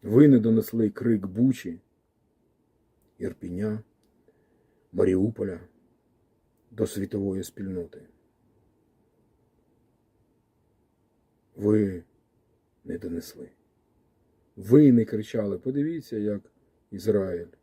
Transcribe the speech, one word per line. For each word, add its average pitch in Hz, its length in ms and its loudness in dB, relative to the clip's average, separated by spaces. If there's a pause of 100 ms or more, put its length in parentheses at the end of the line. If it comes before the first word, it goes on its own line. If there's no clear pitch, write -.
Ви 123 260 6
не 135 100 8
донесли 113 520 0
крик 110 360 -2
Бучі, 98 540 -2 (1400)
Ірпіня, 98 640 -8 (1080)
Маріуполя 95 680 0 (1080)
до 107 160 -4
світової 98 560 -6
спільноти. 92 600 -12 (3500)
Ви 101 480 0 (800)
не - 140 -10
донесли. - 520 -12 (1040)
Ви 127 360 6
не 117 120 4
кричали. 107 540 -6
Подивіться, 143 600 -6
як 104 240 -4 (480)
Ізраїль. 92 560 -2 (160)